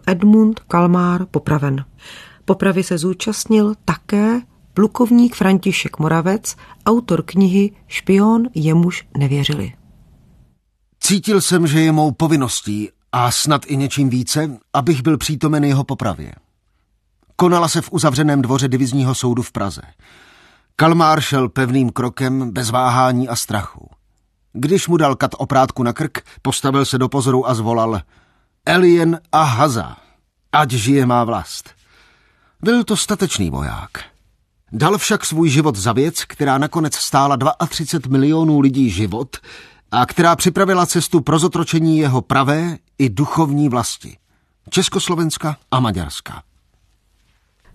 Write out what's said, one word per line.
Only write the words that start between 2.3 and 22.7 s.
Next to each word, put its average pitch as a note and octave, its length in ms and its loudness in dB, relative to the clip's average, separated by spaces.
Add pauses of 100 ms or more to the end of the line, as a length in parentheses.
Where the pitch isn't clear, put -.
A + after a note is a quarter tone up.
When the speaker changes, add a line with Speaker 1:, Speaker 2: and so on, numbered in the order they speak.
Speaker 1:
Popravy F#3+ 380 0
se F3+ 140 -4
zúčastnil G#3 760 0 (120)
také A3 560 -2 (320)
plukovník A#3+ 600 2
František F#3+ 640 0
Moravec, E3 560 0 (300)
autor G#3 400 0
knihy G3 460 2 (160)
Špion, G#3+ 560 2 (120)
jemuž E3 520 0 (100)
nevěřili. C#3 560 -2 (1300)
Speaker 2:
Cítil G3 420 0
jsem, E3+ 260 2
že D3+ 140 2
je D#3+ 100 4
mou D#3 200 2
povinností B2 800 -2 (220)
a A#2+ 200 0
snad D3 360 0
i C#3+ 100 -2
něčím C#3 320 0
více, B2+ 480 -2 (160)
abych C3+ 280 0
byl D#3 160 2
přítomen D3+ 460 -2
jeho C#3 200 2
popravě. D#2 480 -8 (1040)
Konala E3+ 320 2
se D#3+ 140 -2
v - 100 -10
uzavřeném C#3+ 500 0
dvoře C3 260 0
divizního C3 480 0
soudu B2 260 -2
v - 100 -10
Praze. G2 300 -8 (960)
Kalmár D#3 460 4
šel C3 280 0
pevným B2+ 400 0
krokem, B2+ 640 -4
bez A2 180 -6
váhání B2+ 580 0